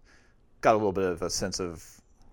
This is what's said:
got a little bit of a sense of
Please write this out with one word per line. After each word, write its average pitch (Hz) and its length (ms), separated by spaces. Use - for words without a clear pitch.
got 127 100
a 107 60
little 107 120
bit 95 140
of 87 160
a 90 80
sense 95 320
of 85 400